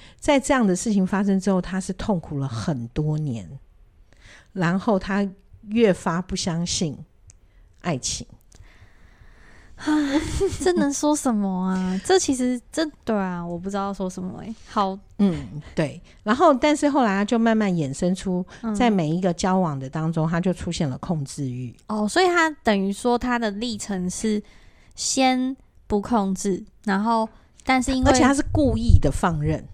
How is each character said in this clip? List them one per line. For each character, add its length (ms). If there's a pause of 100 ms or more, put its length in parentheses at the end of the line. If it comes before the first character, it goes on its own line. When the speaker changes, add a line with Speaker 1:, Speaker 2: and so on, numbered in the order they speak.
(180)
Speaker 1:
在 220
这 140
样 120
的 80
事 180
情 140
发 160
生 160
之 120
后， 100
他 180
是 140
痛 260
苦 200
了 100
很 400
多 300
年， 280 (1080)
然 260
后 180
他 300 (400)
越 240
发 300
不 120
相 320
信 300 (840)
爱 160
情。 280 (1500)
Speaker 2:
<laughs> 840
这 140
能 180
说 220
什 200
么 340
啊？ 360
这 140
其 160
实， 260 (120)
这， 100 (220)
对 100
啊， 320
我 120
不 100
知 80
道 160
说 160
什 140
么 180
欸。 140 (140)
好。 300 (200)
Speaker 1:
嗯， 440 (120)
对。 260 (220)
然 120
后， 200
但 220
是 120
后 140
来 60
他 160
就 140
慢 180
慢 140
衍 220
生 220
出， 300 (180)
Speaker 2:
嗯。 120
Speaker 1:
在 160
每 200
一 100
个 120
交 260
往 200
的 100
当 220
中， 180
他 120
就 120
出 200
现 160
了 100
控 260
制 260
欲。 240 (140)
Speaker 2:
哦， 200
所 140
以 40
他 240 (120)
等 160
于 140
说 260
他 200
的 120
历 260
程 320
是 340 (520)
先 600 (320)
不 140
控 340
制， 300 (200)
然 180
后， 260 (360)
但 180
是 100
因 100
为 80
Speaker 1:
而 60
且 60
他 100
是 180
故 280
意 200
的 140
放 300
任。 200 (120)